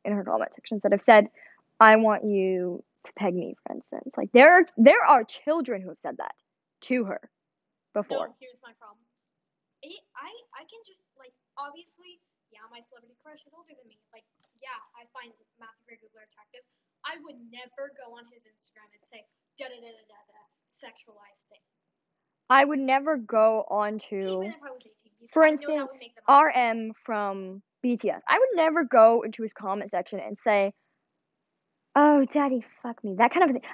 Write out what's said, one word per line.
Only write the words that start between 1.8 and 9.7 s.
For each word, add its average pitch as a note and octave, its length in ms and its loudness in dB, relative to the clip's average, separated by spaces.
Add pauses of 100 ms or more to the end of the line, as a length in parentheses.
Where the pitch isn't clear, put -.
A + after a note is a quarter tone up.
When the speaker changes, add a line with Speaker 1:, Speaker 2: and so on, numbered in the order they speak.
Speaker 1:
want A3 300 0
you F#3 580 -4 (200)
to - 100 -20
peg A#3+ 200 -6
me," E3+ 300 -8
for - 120 -14
instance. - 420 -16
Like, - 160 -8
there D#4 260 8
are, F4+ 60 2 (100)
there D#4 320 6
are F4 160 4
children B3+ 580 -8
who F#3 80 -18
have D#3 120 -20
said B2+ 160 -12
that - 180 -14 (560)
to B3 140 -2
her - 240 -12 (640)
before. - 340 -6
Speaker 2:
No, A#3 120 -20
here's B3+ 240 -20
my A#3 160 -20
problem. G#3 200 -20 (840)